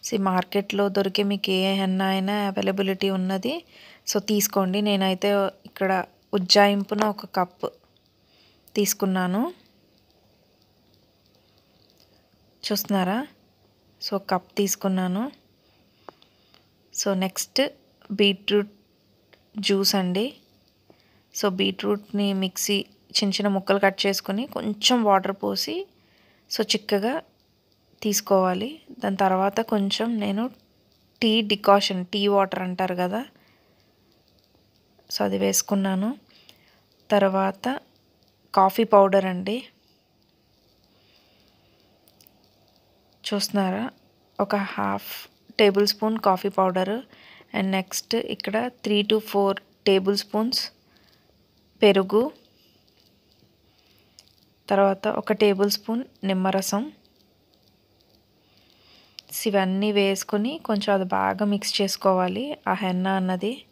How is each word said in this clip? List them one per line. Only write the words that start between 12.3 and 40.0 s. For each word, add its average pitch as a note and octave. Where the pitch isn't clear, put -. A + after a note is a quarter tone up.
చూస్తున్నారా? G3+
So G3
కప్ -
తీసుకున్నాను. F#3+
So G3+
నెక్స్ట్ -
బీట్రూట్ G3+
జ్యూస్ G3
అండి. F#3
So -
బీట్రూట్ని G3+
మిక్సీ F#3+
చిన్న G3
చిన్న G#3
ముక్కలు G3
కట్ F#3+
చేసుకొని G3
కొంచెం G#3+
వాటర్ G3
పోసి, G3+
so -
చిక్కగా G#3
తీసుకోవాలి. G3
దాని G3
తర్వాత F#3+
కొంచెం G#3
నేను G3+
టీ A3
డికాషన్, G3+
టీ G3+
వాటర్ F#3+
అంటారు F3+
కదా, G3+
so -
అది F#3+
వేసుకున్నాను. G3
తర్వాత G3
కాఫీ G3
పౌడర్ G3
అండి, G3